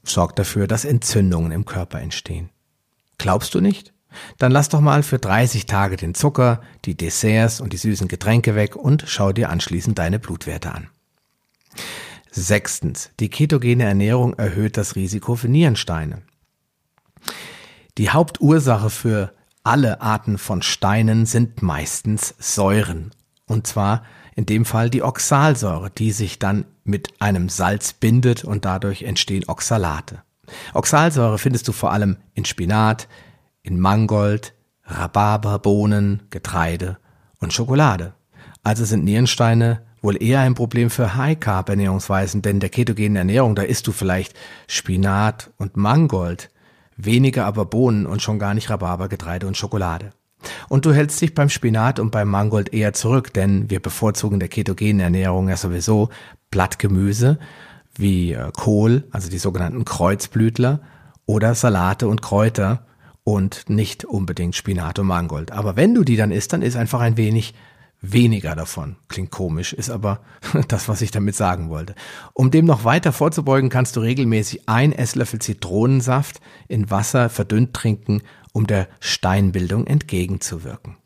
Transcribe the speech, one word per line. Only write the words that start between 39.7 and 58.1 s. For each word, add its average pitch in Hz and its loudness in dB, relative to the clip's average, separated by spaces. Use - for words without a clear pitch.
wohl 104 0
eher 127 4
ein 127 2
Problem 120 0
für 110 0
High-Carb-Ernährungsweisen, 98 0
denn 101 0
der 95 0
ketogenen 107 0
Ernährung, 104 2
da 101 0
isst - -2
du 110 0
vielleicht 95 -2
Spinat 98 -2
und 104 -8
Mangold, 101 0
weniger 120 2
aber 104 -2
Bohnen 107 2
und 95 -4
schon 107 -2
gar 101 -2
nicht 110 -4
Rhabarber, 92 -4
Getreide 90 -8
und 95 -6
Schokolade. 98 -4
Und 139 2
du 156 6
hältst 147 2
dich 165 0
beim 143 2
Spinat 117 0
und 110 -2
beim 104 0
Mangold 104 0
eher 107 0
zurück, 120 0
denn 98 2
wir 95 -2
bevorzugen 104 -2
der 90 -2
ketogenen 104 0
Ernährung 92 2
ja 92 0
sowieso 101 0
Blattgemüse 101 2
wie, 90 0